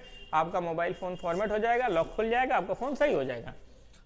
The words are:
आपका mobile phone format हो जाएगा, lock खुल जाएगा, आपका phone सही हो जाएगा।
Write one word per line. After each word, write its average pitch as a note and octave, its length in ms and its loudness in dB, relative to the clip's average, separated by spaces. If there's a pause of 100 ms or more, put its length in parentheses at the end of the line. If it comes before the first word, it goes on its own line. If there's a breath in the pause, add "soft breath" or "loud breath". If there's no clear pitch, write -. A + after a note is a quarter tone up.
(340 loud breath)
आपका E3+ 280 2
mobile E3+ 320 0
phone F3+ 220 -6
format F3+ 360 0
हो G#3+ 80 2
जाएगा, A#3+ 280 2
lock E3+ 220 2
खुल A3 200 -2
जाएगा, B3 260 2
आपका F#3+ 180 0
phone C4 220 -4
सही D4 180 4
हो D3 100 2
जाएगा। B2 300 -6 (520 soft breath)